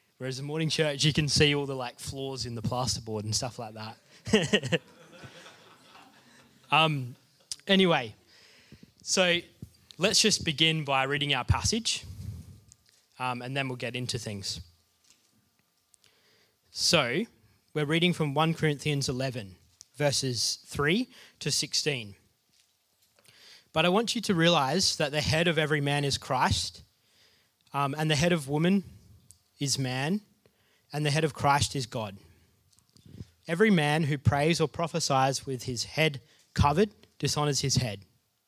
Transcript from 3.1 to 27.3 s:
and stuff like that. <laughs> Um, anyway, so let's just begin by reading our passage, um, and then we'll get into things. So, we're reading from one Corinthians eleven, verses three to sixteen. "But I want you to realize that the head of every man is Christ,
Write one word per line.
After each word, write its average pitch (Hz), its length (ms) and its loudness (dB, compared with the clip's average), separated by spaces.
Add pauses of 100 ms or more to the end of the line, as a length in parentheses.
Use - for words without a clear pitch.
and 107 100 -4
stuff 120 280 -4
like 110 140 -12
that. 139 1080 -2
<laughs> - 80 -20 (1800)
Um, 147 420 2 (540)
anyway, 165 480 2 (840)
so 175 380 2 (600)
let's 180 220 2
just - 240 2
begin 160 380 2
by 135 220 0
reading 143 300 -2
our 123 100 -2
passage, - 600 -2 (1160)
um, 123 220 -6
and 131 140 -6
then 135 120 -2
we'll 127 80 -8
get 123 180 -8
into 123 240 -6
things. 101 420 -8 (2000)
So, 151 520 2 (500)
we're 151 100 -2
reading 165 280 2
from 151 220 -2
one 160 200 2
Corinthians 147 540 -2
eleven, 123 460 -6 (400)
verses 131 720 -2
three 170 440 0 (280)
to 143 140 -4
sixteen. 120 640 -4 (1600)
"But 160 120 2
I 175 40 6
want 208 280 2
you 226 60 -4
to 208 120 0
realize 165 640 2
that 143 160 -2
the 147 80 0
head 160 260 2
of 160 120 2
every 151 220 2
man 143 240 0
is 139 140 -2
Christ, - 640 -2 (880)